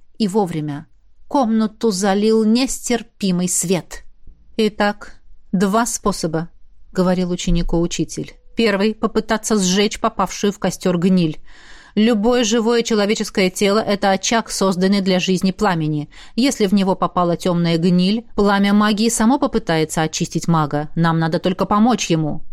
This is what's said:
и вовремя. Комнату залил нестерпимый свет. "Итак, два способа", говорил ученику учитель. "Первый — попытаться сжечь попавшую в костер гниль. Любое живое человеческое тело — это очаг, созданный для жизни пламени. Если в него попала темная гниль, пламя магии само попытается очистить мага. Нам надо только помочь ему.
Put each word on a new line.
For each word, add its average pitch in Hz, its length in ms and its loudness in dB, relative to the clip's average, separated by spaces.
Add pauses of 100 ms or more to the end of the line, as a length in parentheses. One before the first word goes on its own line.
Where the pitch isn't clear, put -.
(220)
и 214 60 2
вовремя. 160 580 -4 (420)
Комнату 220 600 0
залил 208 540 2
нестерпимый 214 1040 -2
свет. - 540 -4 (520)
"Итак, 208 600 -2 (360)
два 202 360 0
способа", 165 640 -4 (420)
говорил 180 400 0
ученику 175 480 0
учитель. 170 560 -4 (200)
"Первый — 214 460 2
попытаться 220 560 -2
сжечь 196 420 0
попавшую 202 540 -2
в - 60 -16
костер 180 400 -2
гниль. 175 400 2 (560)
Любое 226 500 2
живое 233 380 2
человеческое 208 680 0
тело — 202 380 0
это 196 240 0
очаг, 220 380 0
созданный 190 520 0
для 185 180 2
жизни 185 320 0
пламени. 156 580 -2 (260)
Если 233 320 2
в 190 60 2
него 190 220 2
попала 175 400 0
темная 170 420 0
гниль, 180 480 2 (100)
пламя 202 380 2
магии 214 360 2
само 226 280 2
попытается 170 640 0
очистить 160 460 -4
мага. 151 480 0
Нам 165 240 2
надо 165 200 -2
только - 260 -2
помочь 220 440 2
ему. 156 440 0